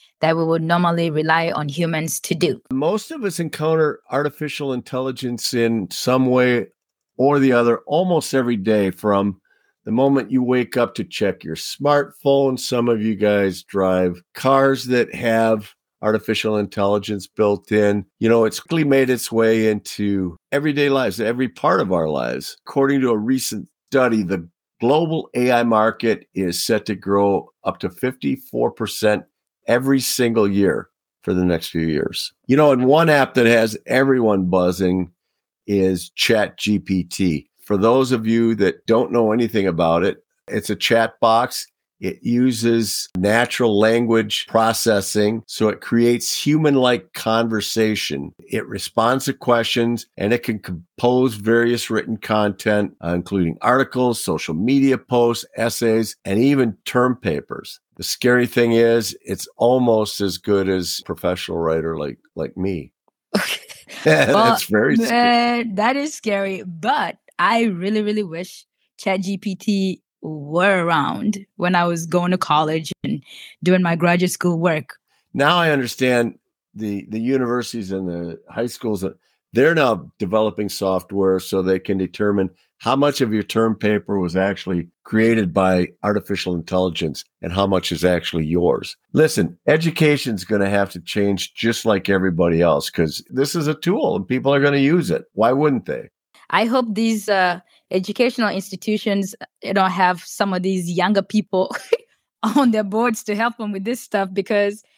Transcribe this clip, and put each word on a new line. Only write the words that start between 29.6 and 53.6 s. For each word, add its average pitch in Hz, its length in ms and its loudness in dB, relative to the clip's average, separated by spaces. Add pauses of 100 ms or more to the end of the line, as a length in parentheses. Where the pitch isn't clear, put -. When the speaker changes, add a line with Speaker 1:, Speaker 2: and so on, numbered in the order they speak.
Speaker 2:
every 131 360 2
single 113 460 0
year 98 420 0 (340)
for 92 100 -2
the 92 120 2
next 85 240 0
few 82 180 -2
years. - 440 -4 (140)
You 131 120 2
know, 147 160 6
and 127 120 2
one 160 240 4
app 139 260 2
that 120 120 4
has 113 280 4 (120)
everyone 120 600 2
buzzing 90 640 0 (520)
is 95 460 0
Chat - 480 0
G 107 180 0
P 90 280 -2
T. 87 400 -2 (160)
For 104 160 -2
those 120 340 4
of 113 140 -2
you 113 300 2
that 98 320 0
don't 113 240 2
know 113 200 2
anything 110 360 0
about 85 340 2
it, 95 220 -2 (240)
it's 104 240 -6
a 101 40 -4
chat - 440 0
box. 117 480 2 (320)
It 98 240 -6
uses 117 920 0
natural 110 640 2
language 113 680 2
processing, 110 1000 0
so - 240 0
it 101 100 -4
creates 117 560 0
human-like 139 800 2
conversation. 110 1300 -2
It - 280 -8
responds 117 580 -2
to 139 80 -2
questions, 117 720 0 (100)
and 104 160 0
it 120 80 0
can 110 160 -6
compose 120 800 -2
various 117 560 0
written 110 260 -4
content, 104 760 0 (100)
uh, 85 80 -4
including 87 480 -2